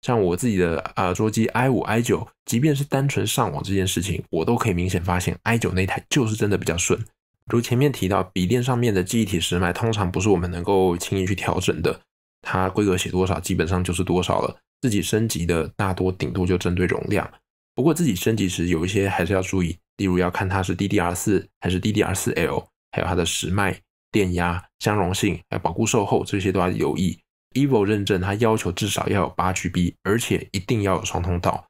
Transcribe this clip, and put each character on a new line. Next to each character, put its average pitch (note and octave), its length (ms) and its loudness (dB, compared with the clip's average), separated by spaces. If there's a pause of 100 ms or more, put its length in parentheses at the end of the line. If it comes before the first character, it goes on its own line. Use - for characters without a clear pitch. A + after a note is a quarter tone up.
像 A#2+ 200 2
我 F2+ 140 2
自 C3 120 -2
己 G#2 80 0
的， E2+ 220 2 (160)
呃， F#2 180 0
桌 A2 160 2
机 A2 200 0
I B2 200 0
五、 A#2+ 120 2
I A2 200 0
九， G2+ 280 0 (160)
即 A2+ 160 0
便 D3+ 140 4
是 C#3 100 -2
单 C#3 240 0
纯 G#2 180 0
上 A2 240 0
网 D2 140 -6
这 G2 100 -2
件 F#2+ 100 2
事 F#2 160 -2
情， F2 300 -4
我 D#2+ 140 0
都 A#2 100 2
可 - 160 0
以 - 20 0
明 F2 160 0
显 F2 140 0
发 F2+ 160 0
现 - 240 -2
I A#2 160 2
九 F2 140 0
那 F#2 140 2
台 - 220 -6
就 C#3+ 160 2
是 G#2+ 120 -2
真 G#2+ 120 0
的 G2 80 2
比 G2+ 80 -2
较 E2 120 0
顺。 F#2 280 0 (420)
如 A#2 140 2
前 A#2+ 160 0
面 C#3 140 4
提 - 160 -4
到， F#2+ 160 2
笔 F2+ 240 -2
电 A#2+ 160 2
上 B2 160 0
面 A#2+ 160 2
的 F#2 80 2
记 A2+ 200 0
忆 - 20 4
体 F#2 160 -2
时 F2 180 -2
脉 F2 140 2
通 A2+ 200 0
常 G2+ 200 -2
不 F#2 80 -2
是 G2+ 80 2
我 G2 80 6
们 F2 140 -2
能 F2 120 -6
够 F#2 340 4
轻 G2 220 -4
易 F#2 80 0
去 G2 80 0
调 F2 240 -2
整 F2 240 -2
的， - 160 -2 (440)
它 F#2 260 -2
规 G#2 160 0
格 F#2+ 120 2
写 F#2 140 -4
多 F#2 160 2
少 F#2 140 -2
基 F#2 140 -4
本 F#2 120 0
上 F2+ 160 0
就 F2+ 100 -2
是 F2+ 120 -2
多 F2+ 180 2
少 - 180 0
了， - 160 -4 (260)
自 C3+ 60 0
己 G2+ 140 0
升 A2 260 0
级 E2+ 160 -2
的 E2+ 240 0
大 G2 240 -2
多 F#2 200 0
顶 - 200 -4
多 F#2 140 0
就 F#2 100 2
针 F2+ 200 -2
对 F2+ 100 0
容 - 220 -2
量。 G2 200 -2 (460)
不 A#2+ 80 -2
过 D#3+ 100 4
自 E3+ 120 0
己 A#2 100 2
升 A2+ 220 0
级 G2+ 120 2
时 F2 200 -2
有 E2+ 160 0
一 F#2 40 -2
些 G2 200 2
还 F2+ 180 0
是 G2+ 60 0
要 F#2+ 100 2
注 F#2 200 -2
意， E2+ 140 -2 (200)
例 G2+ 80 -2
如 F2+ 120 2
要 F2+ 140 2
看 F#2+ 180 -2
它 F#2+ 140 0
是 F2+ 140 -2
D G2+ 100 0
D G2+ 140 2
R F2 120 2
四 F#2 320 0 (160)
还 - 80 -2
是 F2+ 120 0
D G#2+ 100 -2
D G#2 120 2
R F#2+ 120 0
四 - 200 -2
L， - 340 -2 (240)
还 - 100 -2
有 E2 60 0
它 F2+ 80 0
的 F2 100 2
时 - 240 -4
脉、 F#2+ 300 -2 (320)
电 F#2 220 2
压、 F2 280 0 (160)
相 G#2 180 0
容 F#2 160 0
性、 F#2+ 220 0 (160)
还 G#2 60 -4
有 - 20 -2
保 - 140 -2
固 A2 120 0
售 G#2+ 220 2
后， - 180 0
这 - 140 -4
些 F#2+ 140 0
都 F#2+ 80 2
要 F2+ 80 2
留 D#2+ 280 -2
意。 F#2 220 -2 (360)
Evo C3+ 280 2
认 G2+ 220 0
证 G2 160 0
它 F#2+ 140 -2
要 A2 240 2
求 - 120 -2
至 G2+ 180 -4
少 - 200 -2
要 G2 140 2
有 D2+ 80 0
八 F#2 240 -2
G - 160 -4
B， F2+ 320 0
而 G#2 160 0
且 - 340 -2
一 G2+ 60 -4
定 G#2+ 240 -2
要 F#2+ 140 2
有 G2 80 -4
双 F#2 180 -4
通 E2+ 180 -2
道。 - 300 -2